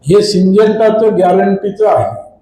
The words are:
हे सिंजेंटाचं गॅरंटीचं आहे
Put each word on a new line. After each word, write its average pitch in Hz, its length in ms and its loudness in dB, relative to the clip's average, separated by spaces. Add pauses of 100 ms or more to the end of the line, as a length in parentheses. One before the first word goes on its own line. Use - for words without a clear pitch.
हे 185 180 2
सिंजेंटाचं 214 960 0
गॅरंटीचं 196 680 0
आहे - 220 0 (320)